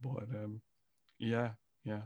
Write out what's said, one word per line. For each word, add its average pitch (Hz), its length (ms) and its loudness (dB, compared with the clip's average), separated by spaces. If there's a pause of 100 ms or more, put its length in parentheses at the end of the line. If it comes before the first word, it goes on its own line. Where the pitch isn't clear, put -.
But, 131 220 -2 (120)
um, 107 260 -4 (580)
yeah, 117 320 4 (340)
yeah. 107 200 0